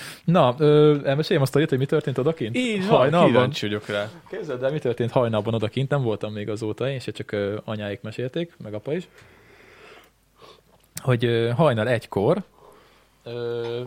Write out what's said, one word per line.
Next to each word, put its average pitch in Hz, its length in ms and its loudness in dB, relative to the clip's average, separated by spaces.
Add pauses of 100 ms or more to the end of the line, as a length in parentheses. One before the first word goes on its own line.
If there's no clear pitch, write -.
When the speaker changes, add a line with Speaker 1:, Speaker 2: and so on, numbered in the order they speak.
(240)
Speaker 1:
Na, 156 340 4
ö, 151 460 6
elmeséljem 147 380 2
azt 131 140 0
a, 147 120 4
hogy 131 100 2
mi 135 80 0
történt 143 320 -2
odakint? 127 380 -2
Speaker 2:
Így 220 300 -2
van, 196 120 6
Speaker 1:
Hajnalban? 151 320 4
Speaker 2:
kíváncsi 123 360 2
vagyok 104 200 -4
rá. 104 220 -4 (220)
Speaker 1:
Képzeld 151 320 -8
el, 135 80 -2
mi 151 80 -4
történt 117 320 -2
hajnalban 113 440 0
odakint? 117 360 -2
Nem 139 120 0
voltam 107 300 -4
még 104 160 -8
azóta, 110 420 -4
én 135 80 -6
se, 120 140 -10
csak, - 200 -12
ö, 101 320 -2
anyáik 104 360 -8
mesélték, 127 600 -8
meg 107 120 -12
apa 110 200 -10
is, 180 140 -8 (1900)
hogy, 123 220 2
ö, 117 320 2
hajnal 120 320 2
egykor, 127 540 0 (840)
ö, 120 640 -6